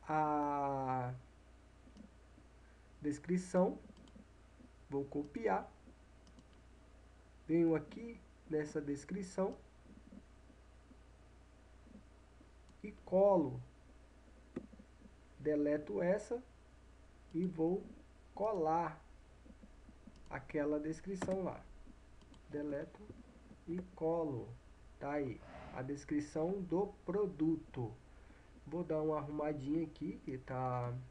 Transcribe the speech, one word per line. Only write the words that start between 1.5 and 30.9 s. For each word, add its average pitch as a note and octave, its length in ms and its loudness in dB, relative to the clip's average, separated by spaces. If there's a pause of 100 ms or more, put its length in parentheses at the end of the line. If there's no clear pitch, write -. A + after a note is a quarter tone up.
descrição, F3+ 760 2 (1080)
vou C#3 160 0
copiar. D3 680 0 (1800)
Venho E3 260 8
aqui A3+ 460 -4 (300)
nessa D3+ 320 0
descrição F#3 760 -2 (3250)
e G#3 80 -6 (140)
colo. F#3 520 8 (1800)
Deleto D3 600 2
essa G#3 420 2 (880)
e E3+ 120 2
vou E3 400 2 (500)
colar E3 680 2 (1300)
aquela D3 500 0
descrição F3+ 640 -2
lá. D#3 180 -4 (880)
Deleto D3 520 -4 (680)
e F3 140 -2 (120)
colo. D#3+ 540 0 (500)
Tá C#3 140 -4
aí, C#3+ 300 -2 (320)
a C3 80 -6
descrição D3+ 800 0
do F3+ 260 2 (180)
produto. D#3 880 0 (720)
Vou D#3+ 160 -4
dar D#3 200 2
uma D#3 160 4
arrumadinha D3 680 0
aqui, - 400 -6
que C3 140 -6
tá. B2+ 560 0 (180)